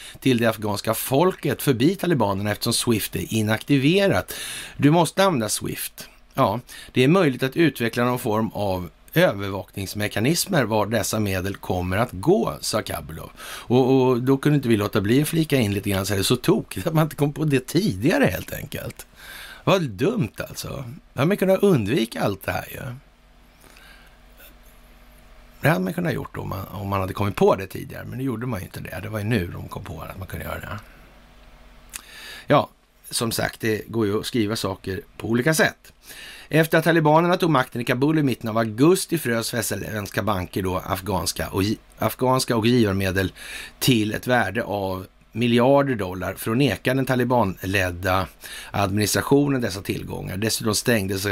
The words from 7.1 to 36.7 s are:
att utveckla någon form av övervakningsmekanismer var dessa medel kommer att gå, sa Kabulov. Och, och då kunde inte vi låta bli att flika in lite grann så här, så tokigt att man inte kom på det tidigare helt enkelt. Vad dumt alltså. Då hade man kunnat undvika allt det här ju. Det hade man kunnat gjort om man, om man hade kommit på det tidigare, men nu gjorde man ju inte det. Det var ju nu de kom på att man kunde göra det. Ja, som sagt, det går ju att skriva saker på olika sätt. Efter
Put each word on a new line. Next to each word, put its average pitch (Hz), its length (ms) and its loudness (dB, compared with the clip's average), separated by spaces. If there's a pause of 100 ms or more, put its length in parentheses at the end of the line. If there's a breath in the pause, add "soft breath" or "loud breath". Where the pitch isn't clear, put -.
att 131 140 -2
utveckla 123 480 0
någon 123 140 0
form 110 360 0
av 92 340 -2 (260)
övervakningsmekanismer 104 1500 0
var 104 220 0
dessa 107 340 -2
medel 95 360 -2
kommer 90 400 -2
att 117 160 0
gå, 156 480 2
sa 110 220 -2
Kabulov. 85 480 -10 (100)
Och, 127 600 2
och 127 220 4
då 135 140 4
kunde 147 200 4
inte 123 120 0
vi 117 80 4
låta 104 240 0
bli 117 220 4
att 147 60 -2
flika 160 280 0
in 101 180 2
lite 101 160 -2
grann 95 160 0
så 101 80 -2
här, 98 80 2
så 127 140 2
tokigt - 500 0
att 160 80 0
man 160 80 4
inte 151 140 -2
kom 147 160 0
på 147 120 -4
det 139 220 2
tidigare 180 580 2
helt 85 280 -2
enkelt. - 540 -10 (580 loud breath)
Vad 180 180 4
dumt 135 500 0 (160)
alltså. - 360 -10 (280)
Då - 80 -4
hade 147 80 2
man 208 80 2
kunnat 190 260 2
undvika 165 600 2
allt 101 200 -2
det 92 100 -4
här - 180 -6
ju. - 100 -12 (2750 loud breath)
Det 135 80 2
hade 180 120 4
man 185 140 -2
kunnat 170 200 -2
gjort - 220 -8
om 98 120 -6
man, 95 180 -8
om 98 220 -8
man 98 120 0
hade 95 120 -2
kommit 101 240 -2
på 196 200 4
det 92 100 -6
tidigare, - 380 -12
men 104 140 -10
nu 131 60 -6
gjorde 123 220 -4
man 117 140 -6
ju 95 40 -10
inte - 160 -14
det. - 220 -10
Det 107 60 -8
var 107 100 -6
ju 101 60 -4
nu 104 220 0
de 92 220 -10
kom - 160 -12
på 80 160 -10
att - 180 -12
man 95 100 -12
kunde 82 160 -10
göra 82 160 -8
det. - 180 -10 (1700 loud breath)
Ja, 143 220 4 (420)
som 113 220 -2
sagt, - 280 -2
det 110 280 -2
går 110 180 0
ju 98 140 0
att - 60 -8
skriva 110 300 0
saker 95 440 -6 (160)
på 104 120 -8
olika 123 260 2
sätt. - 380 0 (560 loud breath)
Efter 160 300 2